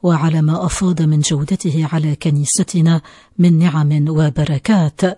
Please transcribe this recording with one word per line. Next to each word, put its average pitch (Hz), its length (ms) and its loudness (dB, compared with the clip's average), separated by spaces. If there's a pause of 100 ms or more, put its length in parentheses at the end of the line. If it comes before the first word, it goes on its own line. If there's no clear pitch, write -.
وعلى 160 400 2
ما 165 240 0
أفاض 180 360 -2
من 151 180 2
جودته 156 720 -2
على 156 240 -2
كنيستنا 160 840 0 (380)
من 175 200 4
نعم 151 500 0
وبركات. 156 920 0 (180)